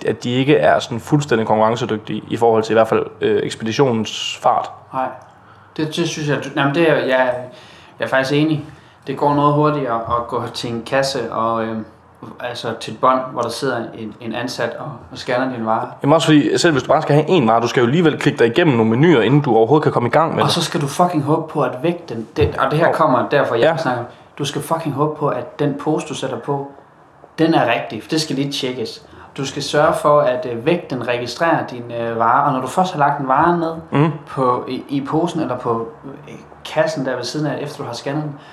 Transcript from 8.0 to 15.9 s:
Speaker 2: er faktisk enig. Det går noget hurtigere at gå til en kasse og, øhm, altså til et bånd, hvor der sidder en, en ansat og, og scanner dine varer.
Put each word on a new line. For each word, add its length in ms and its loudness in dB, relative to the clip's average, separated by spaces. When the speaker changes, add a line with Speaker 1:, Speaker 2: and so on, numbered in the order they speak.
Speaker 2:
er 40 -4
faktisk 260 0
enig. 300 0
Det 100 -6
går 180 2
noget 200 4
hurtigere 400 0
at 100 -6
gå 140 -4
til 180 -6
en 100 -6
kasse 500 -2
og, 320 -2
øhm, 200 -6
altså 400 -6
til 140 -10
et 60 -12
bånd, 200 4
hvor 100 -4
der 60 -2
sidder 280 -4
en, 220 -12
en 140 -8
ansat 440 -4
og, 140 -10
og 60 -14
scanner 340 -2
dine 140 -6
varer. 200 0